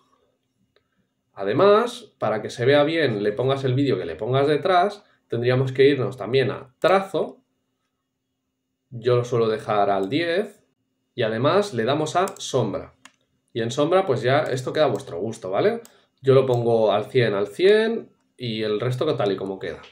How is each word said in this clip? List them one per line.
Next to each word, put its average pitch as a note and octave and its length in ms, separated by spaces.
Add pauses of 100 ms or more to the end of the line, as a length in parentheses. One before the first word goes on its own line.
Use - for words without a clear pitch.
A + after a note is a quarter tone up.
(1300)
Además, F#3+ 840
para A2 220
que A2 100
se A#2+ 140
vea D3 200
bien, C#3+ 400
le G#2+ 80
pongas C3 320
el B2 100
vídeo B2+ 240
que F2 80
le E2 80
pongas B2+ 320
detrás, F3+ 580 (220)
tendríamos B2 460
que C3+ 160
irnos B2+ 280
también A#2+ 360
a - 260
trazo. F#3+ 600 (1600)
Yo B2 200
lo B2 80
suelo A2+ 240
dejar G#2+ 420
al G2 180
diez. E3+ 540 (540)
Y B2 60
además C3+ 520
le A2+ 80
damos D3 320
a F#3 120 (120)
sombra. G2 560 (580)
Y A#2+ 80
en A2+ 120
sombra, F3 340
pues A2+ 160
ya C3 200
esto C#3 300
queda D3+ 120
a C3+ 40
vuestro F#2+ 300
gusto, G2+ 320
¿vale? G3 300 (420)
Yo C3 100
lo C3 140
pongo A2+ 460
al G#2+ 140
cien, A#2 280
al G2+ 140
cien G#3+ 640 (240)
y A2 260
el G#2+ 160
resto B2+ 380
tal G#2 160
y F#2 40
como F#2+ 220
queda. E2 340